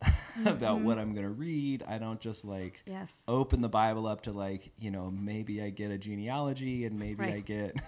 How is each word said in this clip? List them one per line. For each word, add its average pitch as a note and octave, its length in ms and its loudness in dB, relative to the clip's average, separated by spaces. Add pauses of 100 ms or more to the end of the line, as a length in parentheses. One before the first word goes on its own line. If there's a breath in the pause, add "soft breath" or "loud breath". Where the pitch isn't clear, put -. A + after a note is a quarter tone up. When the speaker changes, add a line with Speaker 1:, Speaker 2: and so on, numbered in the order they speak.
Speaker 1:
<laughs> - 420 4
about A#2 320 4
Speaker 2:
Mm-hmm. G#2+ 80 2
Speaker 1:
what A2+ 140 6
I'm G#2+ 160 0
gonna G2+ 160 -2
read. C#3+ 540 -2
I A2 140 -4
don't A2 220 -4
just, A2+ 240 -6
like, F#2+ 420 -6
Speaker 2:
Yes. F#3+ 400 -10
Speaker 1:
open B2+ 360 4
the A#2 60 4
Bible A2 380 4
up G#2+ 180 -2
to, A2 80 -4
like, G2 460 -6
you G#2+ 120 -6
know, F#2 200 -4
maybe G#2 520 -4
I G#2 80 -4
get G#2 200 -4
a G2+ 80 -2
genealogy B2+ 880 -2
and G#2+ 140 -2
maybe G#2 240 -4
Speaker 2:
Right. F#2+ 140 0
Speaker 1:
I G#2 40 -4
get, G#2 360 -4 (120)